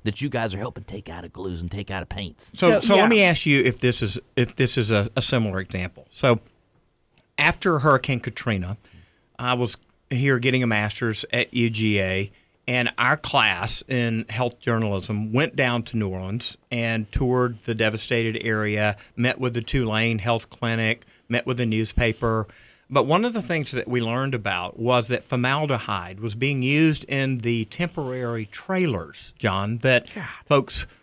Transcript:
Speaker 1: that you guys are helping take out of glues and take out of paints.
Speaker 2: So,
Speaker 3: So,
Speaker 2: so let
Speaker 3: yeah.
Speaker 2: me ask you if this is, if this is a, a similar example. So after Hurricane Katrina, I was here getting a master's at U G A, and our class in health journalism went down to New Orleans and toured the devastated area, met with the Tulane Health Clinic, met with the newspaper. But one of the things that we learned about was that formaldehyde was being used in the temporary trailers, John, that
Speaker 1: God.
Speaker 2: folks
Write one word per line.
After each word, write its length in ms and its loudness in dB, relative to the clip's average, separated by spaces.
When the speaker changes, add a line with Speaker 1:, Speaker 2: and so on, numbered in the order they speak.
Speaker 1:
that 180 -4
you 80 -2
guys 260 -2
are 40 -6
helping 260 -10
take 240 -14
out 160 -12
of 80 -16
glues 300 -8
and 80 -6
take 200 -8
out 120 -6
of 80 -12
paints. 420 -10
Speaker 2:
So, 200 4
Speaker 3:
So, 80 4
Speaker 2:
so 160 4
let 80 8
Speaker 3:
yeah. 40 4
Speaker 2:
me 140 6
ask 240 4
you 160 6
if 180 2
this 220 2
is, 160 -2
if 200 0
this 200 2
is 140 2
a, 260 4
a 60 0
similar 380 0
example. 500 -8
So 300 4
after 400 2
Hurricane 420 4
Katrina, 560 -4
I 160 0
was 240 -2
here 280 2
getting 240 2
a 40 2
master's 640 -2
at 220 0
U 160 2
G 300 2
A, 300 -2
and 320 0
our 180 4
class 720 0
in 400 0
health 320 -4
journalism 720 -2
went 240 0
down 280 0
to 120 -6
New 140 0
Orleans 480 -6
and 400 -2
toured 520 0
the 120 -2
devastated 720 0
area, 520 0
met 240 0
with 140 -2
the 80 -4
Tulane 560 0
Health 320 -2
Clinic, 560 -2
met 160 0
with 100 -2
the 80 0
newspaper. 800 0
But 160 4
one 180 4
of 80 -2
the 80 -4
things 300 -2
that 180 -4
we 140 0
learned 320 -2
about 440 -4
was 300 2
that 160 -2
formaldehyde 960 -2
was 140 -6
being 280 -2
used 420 2
in 340 -2
the 280 0
temporary 800 -6
trailers, 920 -4
John, 400 -2
that 360 2
Speaker 1:
God. 100 -10
Speaker 2:
folks 400 0